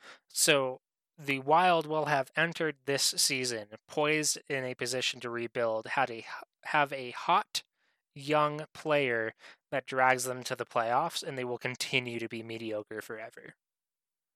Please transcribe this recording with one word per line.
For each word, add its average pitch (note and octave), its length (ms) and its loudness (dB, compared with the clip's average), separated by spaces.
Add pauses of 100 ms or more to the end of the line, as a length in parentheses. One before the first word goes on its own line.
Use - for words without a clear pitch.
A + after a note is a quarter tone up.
(300)
So C3+ 500 2 (380)
the C#3 220 -2
Wild D#3+ 480 4
will D#3 180 -2
have C#3+ 300 2
entered D#3+ 400 0 (100)
this C#3 320 2
season B2 500 0 (200)
poised D3+ 500 2 (120)
in C3+ 140 -2
a B2+ 120 -6
position B2+ 460 -4
to B2 80 -6
rebuild, A#2 580 -2
had C3 240 2
a A2+ 80 -10
h-, A2+ 60 -14 (400)
have C#3+ 280 2
a B2+ 180 -8
hot - 520 0 (500)
young D3+ 600 0
player B2 600 0 (380)
that C#3 160 -4
drags B2+ 380 4
them B2+ 180 -6
to B2+ 120 -6
the A#2+ 100 -4
playoffs, B2 580 0
and C#3+ 140 -6
they B2+ 80 -4
will B2 120 -4
continue B2 600 -2
to A2+ 100 -4
be A2+ 140 -8
mediocre A2 580 -8
forever. - 540 -14 (800)